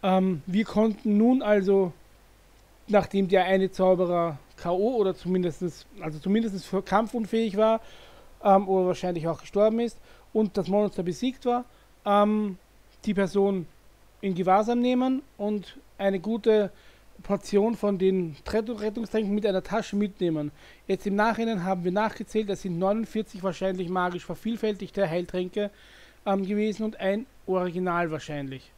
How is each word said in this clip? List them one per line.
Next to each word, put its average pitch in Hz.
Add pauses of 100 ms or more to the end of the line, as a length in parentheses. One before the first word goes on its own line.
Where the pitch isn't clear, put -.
Ähm, 190
wir 196
konnten 208
nun 247
also, 196 (920)
nachdem 196
der 185
eine 190
Zauberer 175 (180)
K 170
O 208
oder 196
zumindestens, 180 (160)
also 156
zumindestens 196
für 190
kampfunfähig 220
war, 220 (640)
ähm, 196
oder 185
wahrscheinlich 175
auch 160
gestorben 220
ist 233 (320)
und 220
das 170
Monster 196
besiegt 208
war, 247 (400)
ähm, 208 (480)
die 208
Person 196 (540)
in 196
Gewahrsam 196
nehmen 254 (160)
und 208 (200)
eine 196
gute 214 (500)
Portion 202
von 202
den 185
Tret-, 220
Rettungstränken 220
mit 208
einer 190
Tasche 202
mitnehmen. 175 (360)
Jetzt 190
im 202
Nachhinein 220
haben 185
wir 180
nachgezählt, 208
das 190
sind 175
neunundvierzig 208
wahrscheinlich 185
magisch 180
vervielfältigte 202
Heiltränke, 180 (560)
ähm, 196
gewesen 208
und 214
ein 202 (200)
Original 180
wahrscheinlich. 139